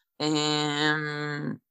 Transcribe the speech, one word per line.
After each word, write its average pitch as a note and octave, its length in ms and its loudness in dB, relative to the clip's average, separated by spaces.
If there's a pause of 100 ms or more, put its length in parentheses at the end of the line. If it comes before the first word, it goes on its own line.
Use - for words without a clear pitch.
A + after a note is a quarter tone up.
(200)
אה, D3+ 720 2 (800)